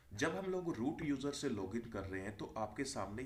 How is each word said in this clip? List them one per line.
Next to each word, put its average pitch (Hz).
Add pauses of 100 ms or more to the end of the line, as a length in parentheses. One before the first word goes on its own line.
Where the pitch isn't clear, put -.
(120)
जब 160
हम 190
लोग 180
रूट 135
यूजर 143
से 143
लॉगिन 113
कर 98
रहे 95
हैं, 104
तो -
आपके 110
सामने 104